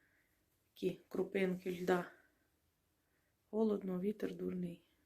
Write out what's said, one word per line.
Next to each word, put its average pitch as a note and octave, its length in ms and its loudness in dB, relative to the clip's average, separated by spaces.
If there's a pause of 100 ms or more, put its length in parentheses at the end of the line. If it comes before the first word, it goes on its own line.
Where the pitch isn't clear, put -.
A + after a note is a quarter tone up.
(720)
такі - 360 -2
крупинки F#3 720 0
льда. F3+ 240 4 (1500)
Холодно, G3 480 2
вітер F#3+ 360 -2
дурний, F3+ 460 -4 (240)